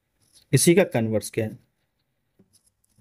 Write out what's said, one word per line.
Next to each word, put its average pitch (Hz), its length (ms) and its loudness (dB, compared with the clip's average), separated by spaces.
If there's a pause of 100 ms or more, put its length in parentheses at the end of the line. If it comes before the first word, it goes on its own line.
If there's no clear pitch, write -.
(520)
इसी 170 220 4
का 185 120 4
कन्वर्स 110 440 -4
क्या 110 140 -4
है, 110 140 -12 (1400)